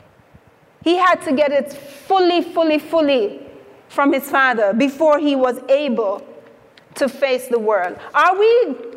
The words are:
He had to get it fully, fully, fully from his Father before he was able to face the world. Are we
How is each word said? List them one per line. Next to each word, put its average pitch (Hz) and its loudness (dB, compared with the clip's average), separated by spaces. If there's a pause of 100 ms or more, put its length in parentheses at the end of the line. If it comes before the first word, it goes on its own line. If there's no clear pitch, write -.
(840)
He 330 2
had 359 2
to 330 -4
get 277 0
it 285 -2
fully, 349 0
fully, 320 0
fully 277 0 (460)
from 285 0
his 269 -2
Father 226 0
before 285 2
he 294 0
was 254 0 (100)
able 233 -2 (680)
to 277 -2
face 262 -2
the 233 -2
world. 214 -2 (160)
Are 349 4
we 440 4 (220)